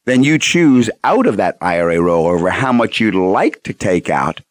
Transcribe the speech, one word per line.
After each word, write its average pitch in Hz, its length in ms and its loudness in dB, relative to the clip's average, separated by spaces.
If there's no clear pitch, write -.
Then 127 180 2
you 151 140 2
choose 135 500 2
out 208 220 2
of 127 100 0
that 95 240 -2
I 87 200 -2
R 85 100 0
A 85 60 0
rollover 85 540 0
how 127 220 -2
much 117 260 0
you'd 110 160 0
like 95 500 0
to - 100 -10
take 90 340 -2
out 76 320 -4